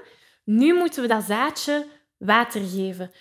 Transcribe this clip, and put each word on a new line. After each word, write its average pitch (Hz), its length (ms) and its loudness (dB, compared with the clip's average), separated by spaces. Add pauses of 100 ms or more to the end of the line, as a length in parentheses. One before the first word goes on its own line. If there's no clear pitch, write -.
(440)
Nu 240 300 4
moeten 349 280 0
we 240 60 -2
dat 220 160 2
zaadje 294 600 -2 (320)
water 214 440 2
geven. 185 600 -6